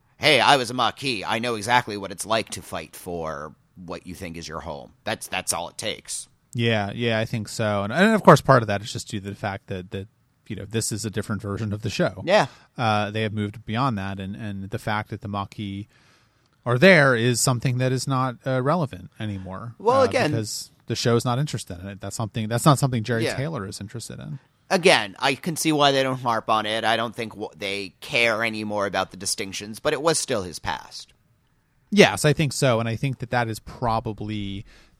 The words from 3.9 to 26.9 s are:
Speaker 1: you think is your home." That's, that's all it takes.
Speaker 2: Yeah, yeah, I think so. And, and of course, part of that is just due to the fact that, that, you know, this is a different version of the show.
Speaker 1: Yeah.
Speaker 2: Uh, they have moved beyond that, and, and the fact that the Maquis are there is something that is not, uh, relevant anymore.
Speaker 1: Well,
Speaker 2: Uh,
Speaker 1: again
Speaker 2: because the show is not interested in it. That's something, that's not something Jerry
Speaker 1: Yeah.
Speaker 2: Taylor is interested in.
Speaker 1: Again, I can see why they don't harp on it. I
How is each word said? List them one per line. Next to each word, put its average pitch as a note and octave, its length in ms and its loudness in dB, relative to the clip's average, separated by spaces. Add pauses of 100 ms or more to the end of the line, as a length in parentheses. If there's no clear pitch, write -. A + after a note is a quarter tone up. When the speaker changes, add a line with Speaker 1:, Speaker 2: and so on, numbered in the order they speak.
Speaker 1:
you F2 80 -12
think E2+ 240 -12
is D#2+ 100 -12
your D#2 120 -8
home." D2 340 -12 (100)
That's, A2 240 -6
that's F#2 240 -4
all E2+ 160 -6
it - 80 -20
takes. - 520 -10 (260)
Speaker 2:
Yeah, A2+ 400 0
yeah, A#2 240 0
I A2+ 80 -2
think A2 220 -6
so. G#2 340 0
And, G2+ 100 -4
and G3 220 4
of G3 80 2
course, D#3+ 180 12
part B2+ 220 6
of G#2 60 -4
that G2+ 120 0
is A2+ 100 -10
just - 180 -10
due G#2 120 -6
to G2 80 -8
the G2 80 -6
fact G2+ 300 -6
that, F#2 240 -8
that, G2 180 -8 (400)
you G#2+ 80 -10
know, G2 80 -12
this A2 280 -2
is G#2 120 -6
a A2 60 -4
different G2+ 320 -4
version G2+ 320 -4
of G#2 80 -8
the - 80 -4
show. G2 340 -2
Speaker 1:
Yeah. F3+ 220 4 (320)
Speaker 2:
Uh, G#2 320 2
they G#2+ 120 -2
have G#2+ 120 -2
moved G#2+ 320 -4
beyond A#2 320 0
that, G2 200 -6
and, G2 160 -8
and G2+ 360 -8
the A2 80 -4
fact G#2+ 320 -4
that G#2 100 -8
the G2 80 -10
Maquis G2+ 580 -6 (800)
are A#2+ 140 2
there D3 360 8
is A#2 260 2
something B2 380 0
that B2+ 140 2
is B2+ 160 -4
not, C3 280 0 (100)
uh, C3 160 0
relevant C3 480 -2 (100)
anymore. G2+ 580 -8
Speaker 1:
Well, B3 220 4
Speaker 2:
Uh, C4+ 40 6
Speaker 1:
again A#3 260 2
Speaker 2:
because A2+ 400 -4 (160)
the A#2+ 100 -2
show A#2+ 200 4
is A#2 80 2
not B2 140 0
interested A2+ 420 -4
in F#2+ 60 -10
it. G2 140 -12
That's G2+ 160 -10
something, A2 320 -4
that's A#2 160 0
not C#3+ 140 8
something B2 240 0
Jerry A2+ 220 0
Speaker 1:
Yeah. A#2 120 -2
Speaker 2:
Taylor C3 300 -6
is G#2 140 -10
interested G#2+ 380 -12
in. D3 200 -10 (300)
Speaker 1:
Again, D#3 500 4
I C#3 160 0
can D#3+ 220 -6
see - 140 0
why C#3+ 220 6
they C3+ 100 4
don't C3 180 -2
harp A#2 280 -2
on A2 180 2
it. A2 160 -2
I A2 140 2